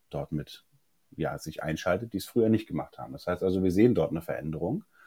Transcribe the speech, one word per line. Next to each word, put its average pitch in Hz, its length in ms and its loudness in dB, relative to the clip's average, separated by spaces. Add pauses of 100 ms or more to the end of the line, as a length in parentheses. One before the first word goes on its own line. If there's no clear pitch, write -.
(100)
dort 71 200 -8
mit, - 360 -8 (500)
ja, 76 220 -4
sich - 240 -12
einschaltet, 90 500 -2
die 98 60 -2
es - 80 -8
früher 113 240 2
nicht 110 160 2
gemacht - 320 -6
haben. 64 160 -12
Das - 120 -12
heißt 90 160 -2
also, 92 220 2
wir 92 80 4
sehen 107 220 8
dort 82 160 2
eine 85 100 -4
Veränderung, 78 640 -4 (220)